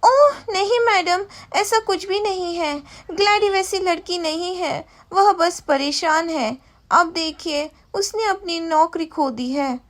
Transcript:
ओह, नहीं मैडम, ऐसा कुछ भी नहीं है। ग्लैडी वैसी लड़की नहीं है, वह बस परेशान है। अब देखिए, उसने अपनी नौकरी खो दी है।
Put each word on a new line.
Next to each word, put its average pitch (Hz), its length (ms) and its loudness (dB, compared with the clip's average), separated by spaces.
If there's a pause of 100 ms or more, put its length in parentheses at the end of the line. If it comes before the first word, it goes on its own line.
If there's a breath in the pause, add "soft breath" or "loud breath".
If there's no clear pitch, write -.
ओह, 571 300 6 (140)
नहीं 403 300 0
मैडम, 381 460 2 (280 loud breath)
ऐसा 415 260 2
कुछ 381 280 -2
भी 392 120 -2
नहीं 370 360 -4
है। 294 280 -4 (280 loud breath)
ग्लैडी 403 380 2
वैसी 381 300 0
लड़की 359 380 -2
नहीं 339 380 -4
है, 349 300 -4 (280 soft breath)
वह 392 200 4
बस 349 260 0
परेशान 302 720 0
है। 262 280 -2 (340 soft breath)
अब 330 200 4
देखिए, 311 600 -6 (220 soft breath)
उसने 427 320 -4
अपनी 381 340 -4
नौकरी 330 460 0
खो 311 240 -2
दी 247 220 -6
है। 269 280 -2 (100)